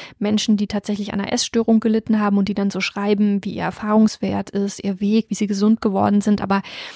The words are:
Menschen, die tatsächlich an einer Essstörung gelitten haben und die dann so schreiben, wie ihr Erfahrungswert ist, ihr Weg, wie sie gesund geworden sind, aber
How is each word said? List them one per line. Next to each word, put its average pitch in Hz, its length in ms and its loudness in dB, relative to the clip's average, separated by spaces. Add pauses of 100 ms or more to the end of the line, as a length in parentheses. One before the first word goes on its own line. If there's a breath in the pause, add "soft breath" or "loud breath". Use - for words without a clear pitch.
(200 loud breath)
Menschen, 214 380 0
die 202 100 -2
tatsächlich 208 460 -4
an 196 80 -4
einer 196 100 -6
Essstörung 226 480 2
gelitten 220 400 2
haben 202 180 2
und 196 120 2
die 202 60 -2
dann 202 160 0
so 190 100 -4
schreiben, 202 640 0
wie 196 80 -6
ihr 175 100 -6
Erfahrungswert 202 840 0
ist, 202 340 -4
ihr 196 160 -4
Weg, 214 300 2
wie 202 60 -4
sie 208 120 -2
gesund 208 320 2
geworden 202 400 2
sind, 208 220 2
aber 196 200 0 (340 loud breath)